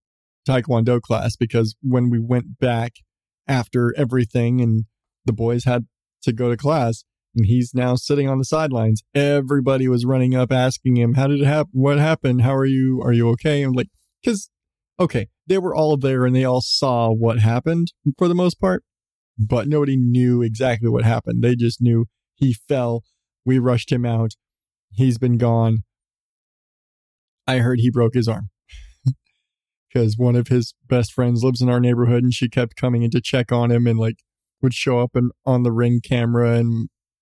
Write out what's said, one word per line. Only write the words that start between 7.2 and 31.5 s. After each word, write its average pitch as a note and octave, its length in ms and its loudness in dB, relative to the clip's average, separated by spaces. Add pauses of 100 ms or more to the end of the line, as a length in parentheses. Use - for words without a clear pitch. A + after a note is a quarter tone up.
and A#2 100 2
he's A#2+ 280 0
now B2 220 0
sitting C#3+ 320 -2
on C3+ 100 -2
the C3+ 80 -2
sidelines, B2 560 -2 (140)
everybody C#3 720 0
was A#2+ 180 0
running B2+ 300 0
up B2+ 160 0
asking B2+ 460 0
him, A#2 160 2
"How C3 140 0
did C#3+ 120 0
it C#3 60 2
happen? D3 280 0
What C#3 240 2
happened? D3 440 0
How B2+ 140 2
are C3+ 100 0
you? C3 360 0
Are A#2+ 120 0
you A#2 160 2
okay?" C#3+ 340 0
And, C3 100 -2
like, B2 140 -2 (380)
'cause, G#3+ 240 -2 (500)
okay, C3+ 280 -2 (200)
they F#3+ 100 2
were F3+ 160 -2
all D#3 220 2
there C3 300 0
and B2 100 2
they C3 80 2
all B2+ 180 0
saw A#2+ 480 0
what A2+ 300 0
happened C#3+ 540 0 (240)
for F3+ 100 2
the F3 80 2
most F3+ 240 0
part, F#3 240 0 (540)
but A2 320 0
nobody D3 260 2
knew B2 460 2
exactly A#2 480 0
what A#2 160 2
happened. A2+ 360 -2
They A#2+ 140 2
just A#2 260 -2
knew A#2 240 2 (300)
he C3+ 180 0
fell. A#2+ 500 -4 (420)
We C3 140 2
rushed A#2+ 340 0
him B2 120 0
out. A2+ 280 -2 (580)
He's A#2 260 0
been B2 200 0
gone. A2+ 460 2 (1600)
I C3 120 0
heard B2 200 0
he A#2 100 2
broke A#2 240 2
his A#2+ 140 0
arm G#2+ 220 -6 (560)
<laughs> C3 80 0 (800)
'cause A2+ 240 0
one B2 180 2
of A#2+ 120 0
his B2 280 0 (120)
best B2 240 0
friends A#2+ 320 0
lives B2+ 180 0